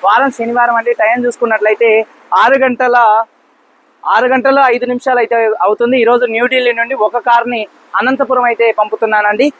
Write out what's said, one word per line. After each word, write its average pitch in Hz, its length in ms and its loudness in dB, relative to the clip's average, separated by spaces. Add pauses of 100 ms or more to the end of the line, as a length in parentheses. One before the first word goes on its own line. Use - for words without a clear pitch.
వారం 240 320 2
శనివారం 240 420 -2
అండి. 233 220 -2
టైం 240 240 0
చూసుకున్నట్లయితే 226 640 0 (520)
ఆరు 254 240 2
గంటల, 247 300 0 (1200)
ఆరు 247 180 2
గంటల 262 260 2 (160)
ఐదు 240 160 -4
నిమిషాలు 247 320 -2
అయితే 233 160 0 (280)
అవుతుంది. 233 360 0
ఈ - 80 2
రోజు 240 240 2
న్యూఢిల్లీ 247 460 0
నుండి 247 160 -4 (100)
ఒక 226 220 -4
కార్ని 240 320 0 (400)
అనంతపురం 254 500 -2
అయితే 233 160 0 (160)
పంపుతున్నానండి. 214 680 0 (100)